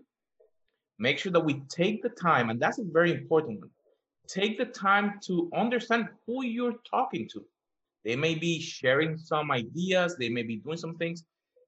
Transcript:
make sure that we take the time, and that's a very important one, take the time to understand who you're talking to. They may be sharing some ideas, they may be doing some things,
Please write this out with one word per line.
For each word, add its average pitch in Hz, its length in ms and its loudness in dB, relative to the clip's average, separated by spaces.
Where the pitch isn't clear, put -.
make 135 180 2
sure 190 140 -4
that 170 80 6
we 151 160 2
take 208 340 0
the 240 60 0
time, 139 420 2
and 117 80 -2
that's 165 180 0
a 247 60 -4
very 165 280 4
important 135 500 0
one, - 100 -18
take 208 320 -2
the 247 60 0
time 202 580 2
to 175 320 0
understand 226 520 0
who 254 180 -4
you're 240 300 -2
talking 220 460 -2
to. - 100 -14
They 117 100 0
may 160 200 0
be 165 260 0
sharing 156 560 2
some 151 320 -2
ideas, 170 720 0
they 120 100 0
may 120 140 0
be 113 140 -6
doing 156 200 -8
some 165 200 -10
things, 170 280 -4